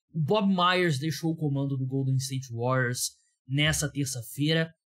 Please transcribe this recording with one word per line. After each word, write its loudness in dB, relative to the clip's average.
O -2
Bob 2
Myers 4
deixou -2
o -2
comando 0
do -2
Golden 0
State -4
Warriors 0
nessa 0
terça-feira, -2